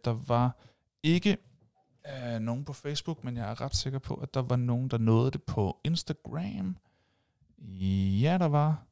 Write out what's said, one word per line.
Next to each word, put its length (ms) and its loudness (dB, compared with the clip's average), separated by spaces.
der 80 0
var 300 2
ikke, 340 4
øh, 160 -2
nogen 240 -4
på 80 -10
Facebook, 520 -6
men 120 -6
jeg 140 -4
er 100 -8
ret 160 -4
sikker 220 -4
på, 160 -6
at 200 -8
der 80 0
var 140 0
nogen, 320 0
der 100 0
nåede 320 6
det 120 -6
på 420 -2
Instagram. 920 -4
Ja, 180 4
der 100 4
var. 440 2